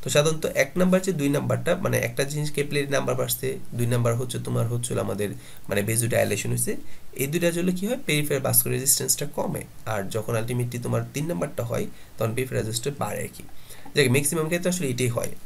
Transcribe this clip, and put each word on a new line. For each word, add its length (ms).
তো 140
সাধারণত 300
এক 60
নাম্বার 280
যে 120
দুই 160
নাম্বারটা, 360
মানে 140
একটা 240
জিনিস 240
capillary 400
number 260
বাড়ছে, 260
দুই 160
নাম্বার 260
হচ্ছে 180
তোমার 260
হচ্ছে 180
হলো 160
আমাদের 220
মানে 200
ভেজোডাইলেশন 680
হইছে, 180
এই 100
দুইটা 160
হলে 200
কি 100
হয়, 180
peripheral 400
vascular 300
রেজিস্ট্যান্সটা 480
কমে, 260
আর 80
যখন 260
ultimately 440
তোমার 160
তিন 180
নাম্বারটা 380
হয় 160
তখন 180
peripheral 280
রেজিস্ট্যান্স 400
বাড়ে 220
আর 100
কি। 80
যাক, 200
maximum 360
ক্ষেত্রে 220
আসলে 200
এটাই 220
হয় 160